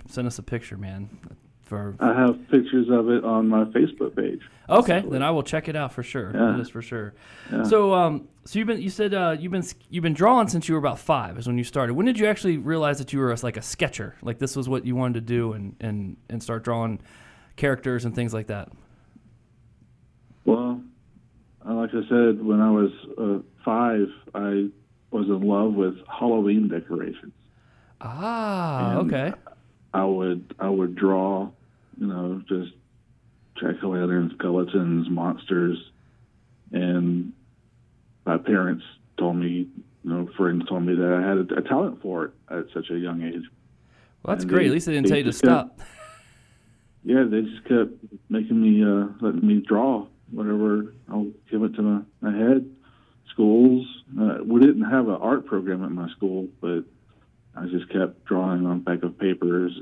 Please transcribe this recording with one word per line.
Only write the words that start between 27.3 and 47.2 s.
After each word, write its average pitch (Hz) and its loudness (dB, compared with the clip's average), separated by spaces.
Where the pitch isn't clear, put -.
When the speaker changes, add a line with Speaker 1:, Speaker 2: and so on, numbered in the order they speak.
Speaker 1:
Ah, 175 -2
Speaker 2:
And - 0
Speaker 1:
okay. 143 -2
Speaker 2:
I 95 0
would, 92 -2
I 95 -2
would 92 0
draw, 95 2
you 104 -4
know, 90 -6
just 90 -4
jack-o'-lanterns, 90 -2
skeletons, 87 0
monsters, 87 -2
and 87 0
my 85 0
parents 90 0
told 87 0
me, 87 -2
you 85 -6
know, 87 -4
friends 87 0
told 90 -4
me 87 0
that 90 2
I 92 -2
had 98 2
a, 92 -2
a - 0
talent 151 -2
for 87 -6
it - -10
at 85 -6
such 85 -8
a 87 -4
young 87 -6
age. 85 -8
Speaker 1:
Well, 185 -2
that's 185 -4
Speaker 2:
And 185 -4
Speaker 1:
great. 180 6
Speaker 2:
they, 139 4
Speaker 1:
At 123 4
least 165 0
they 165 -2
didn't 143 2
Speaker 2:
they 147 6
Speaker 1:
tell 147 4
you 139 0
to 120 0
Speaker 2:
just - -6
kept 127 8
Speaker 1:
stop. - -18
Speaker 2:
Yeah, 127 4